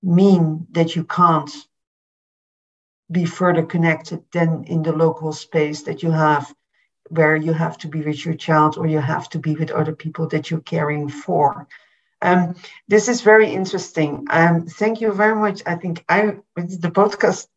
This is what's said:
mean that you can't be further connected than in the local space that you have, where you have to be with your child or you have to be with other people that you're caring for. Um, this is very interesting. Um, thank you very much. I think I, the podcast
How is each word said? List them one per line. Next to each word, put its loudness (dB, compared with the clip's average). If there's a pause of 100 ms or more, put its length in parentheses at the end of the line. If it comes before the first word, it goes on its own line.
mean 4
that 0
you -4
can't 2 (1600)
be 0
further 2
connected -2 (100)
than 0
in -4
the -2
local 0
space -2
that -10
you 0
have, 0 (540)
where 2
you -2
have -2
to -14
be -8
with -6
your -4
child 2
or -4
you 0
have -4
to -6
be -2
with -4
other -2
people -8
that -4
you're -4
caring -4
for. -2 (540)
Um, 2 (340)
this 4
is -2
very 6
interesting. -4
Um, 2
thank -4
you 0
very 2
much. -2
I -4
think -8
I, 2 (200)
the -6
podcast 0